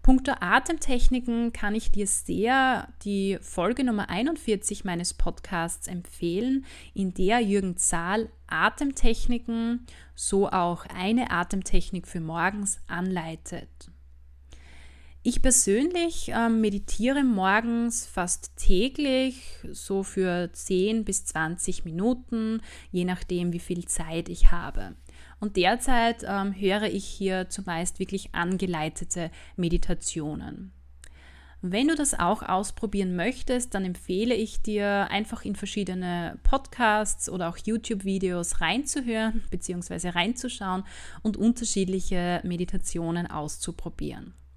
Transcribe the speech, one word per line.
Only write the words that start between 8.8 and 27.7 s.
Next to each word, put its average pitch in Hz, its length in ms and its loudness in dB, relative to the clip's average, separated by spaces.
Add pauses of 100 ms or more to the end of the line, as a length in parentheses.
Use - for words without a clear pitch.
so - 360 0
auch 175 380 0
eine 220 440 0
Atemtechnik 180 760 2
für - 140 -8
morgens, 180 680 -2
anleitet. 170 840 -6 (1600)
Ich 240 160 4
persönlich, 320 920 2
ähm, 226 240 2
meditiere 220 640 2
morgens 233 840 2
fast - 520 -6
täglich, 262 840 4 (300)
so 196 320 -4
für 180 480 -2
zehn 208 540 0
bis - 180 -4
zwanzig 160 640 -2
Minuten, 220 720 -2 (320)
je 180 140 0
nachdem, 180 480 -2
wie 175 60 -6
viel 175 260 -6
Zeit 165 420 -4
ich 175 240 10
habe. 107 460 0 (420)
Und 208 160 -4
derzeit, 233 720 4
ähm, 196 260 -2
höre 196 300 0
ich 202 220 -2
hier 185 420 -2
zumeist 180 520 -6